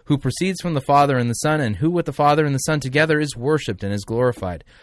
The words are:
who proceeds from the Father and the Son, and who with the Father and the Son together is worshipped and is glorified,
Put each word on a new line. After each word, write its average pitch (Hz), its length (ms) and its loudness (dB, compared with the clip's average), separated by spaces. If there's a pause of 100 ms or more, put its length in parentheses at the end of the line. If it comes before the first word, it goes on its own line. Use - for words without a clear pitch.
who 143 120 2
proceeds 175 440 -4
from 175 120 -4
the 139 80 -2
Father 143 360 4
and 120 120 0
the 117 60 -2
Son, 156 240 0
and 110 160 -2
who 147 160 0
with 175 140 -2
the 143 80 -6
Father 147 320 4
and 143 100 0
the 131 40 -2
Son 156 200 -2
together 147 400 0
is 139 160 -4
worshipped 120 480 -2
and 101 100 -2
is 101 120 -6
glorified, 113 580 -2 (200)